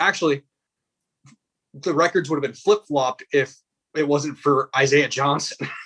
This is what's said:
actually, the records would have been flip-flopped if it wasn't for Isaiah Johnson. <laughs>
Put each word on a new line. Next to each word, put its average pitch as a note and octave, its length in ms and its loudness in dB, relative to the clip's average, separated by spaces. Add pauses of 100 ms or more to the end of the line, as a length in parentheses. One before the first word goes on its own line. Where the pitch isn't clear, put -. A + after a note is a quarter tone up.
actually, E3 420 0 (1300)
the D3 180 -4
records E3 380 0
would D#3 60 0
have C#3+ 60 -4
been B2 100 -6
flip-flopped D3 800 -2
if C#3 240 0 (400)
it D3+ 100 0
wasn't D3 320 -2
for C3+ 380 0
Isaiah C#3 320 4
Johnson. C#3 640 -2
<laughs> - 140 -16